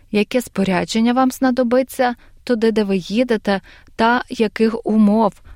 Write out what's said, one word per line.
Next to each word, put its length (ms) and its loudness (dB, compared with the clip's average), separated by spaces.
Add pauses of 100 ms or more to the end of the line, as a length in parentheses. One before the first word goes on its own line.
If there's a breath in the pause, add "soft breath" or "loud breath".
(100)
яке 300 0
спорядження 720 -2
вам 180 2
знадобиться 840 0 (300 soft breath)
туди, 280 0
де 120 0
ви 120 0
їдете, 640 -2 (360 loud breath)
та 320 2
яких 580 -2
умов 460 2 (240 soft breath)